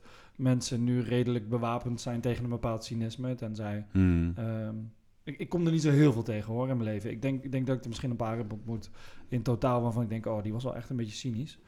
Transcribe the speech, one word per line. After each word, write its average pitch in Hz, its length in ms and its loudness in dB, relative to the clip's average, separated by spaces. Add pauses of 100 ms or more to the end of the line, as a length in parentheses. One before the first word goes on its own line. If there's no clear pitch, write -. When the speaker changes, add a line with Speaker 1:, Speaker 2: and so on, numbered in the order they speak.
(360)
Speaker 1:
mensen 127 480 2
nu 123 180 4
redelijk 120 480 2
bewapend 117 520 0
zijn 120 200 -4
tegen 120 220 0
een 120 60 -2
bepaald 117 340 -2
cynisme, 117 520 -4
tenzij, 107 560 -6
Speaker 2:
Hmm. 87 440 4
Speaker 1:
ehm, 110 400 -4 (480)
ik, 143 140 -10
ik 165 120 -8
kom 175 160 2
er 165 60 4
niet 160 100 4
zo 151 100 6
heel 143 220 10
veel 113 100 0
tegen, 107 300 -4
hoor, 123 160 0
in 131 80 0
mijn 113 120 0
leven. 107 220 -4
Ik 113 100 -8
denk, 131 220 0
ik 135 80 -6
denk 131 160 0
dat 131 80 2
ik 123 60 -4
er - 60 -10
misschien 117 220 -4
een 120 60 -2
paar 113 220 -2
heb 110 160 -4
ontmoet 107 360 -6 (380)
in 123 140 -2
totaal 123 400 2
waarvan 117 220 2
ik 110 60 -2
denk, 110 160 -4
"Oh, 107 180 0
die 107 100 -2
was 123 100 -2
wel 131 120 -2
echt - 140 -8
een 135 60 -4
beetje 113 200 -4
cynisch." 127 520 -6